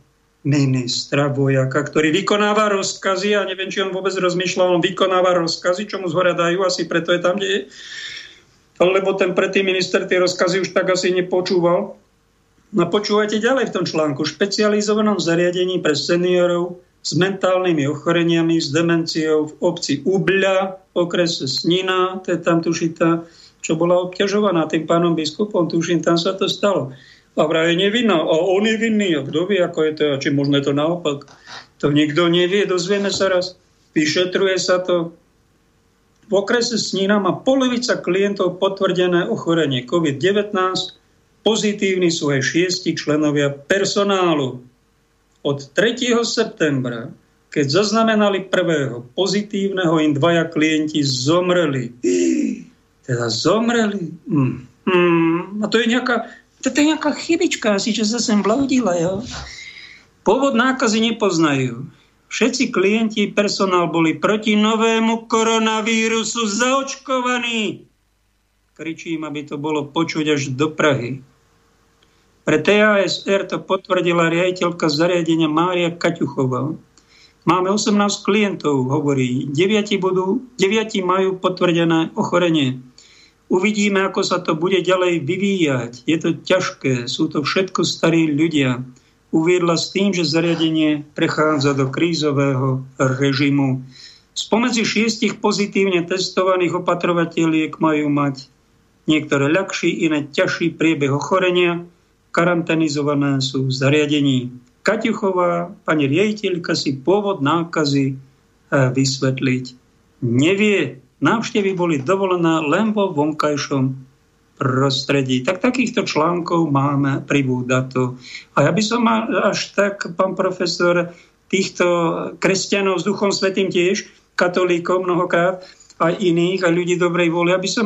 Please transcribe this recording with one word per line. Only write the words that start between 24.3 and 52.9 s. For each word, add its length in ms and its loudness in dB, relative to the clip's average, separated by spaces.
tým 240 -2
pánom 240 2
biskupom, 560 -2
tuším, 320 0
tam 160 2
sa 160 0
to 160 -2
stalo. 480 -2
"A 80 4
vraj 280 2
je 160 2
nevinná." 320 2
A 160 0
on 320 2
je 80 2
vinný, 400 0
a 80 -4
kto 240 -2
vie, 160 2
ako 200 -2
je 120 0
to, 160 0
a 80 -2
či 80 -4
možno 320 2
je 100 -2
to 60 0
naopak. 520 -2
To 80 2
nikto 400 2
nevie, 400 2
dozvieme 400 0
sa 240 0
raz. 240 -2
Vyšetruje 640 0
sa 180 2
to. 380 -2
"V 80 -2
okrese 400 0
Snina 420 0
má 140 0
polovica 640 0
klientov 640 -2
potvrdené 640 0
ochorenie 640 -2
covid 320 0
devätnásť. 800 -2
Pozitívni 720 0
sú 160 -2
aj 160 0
šiesti 480 -2
členovia 560 0
personálu. 1120 0
Od 320 -4
tretieho 480 2
septembra, 880 -2
keď 240 0
zaznamenali 720 2
prvého 720 -2
pozitívneho, 880 0
im 80 2
dvaja 320 2
klienti 560 0
zomreli." 960 0
<gasps> 640 -10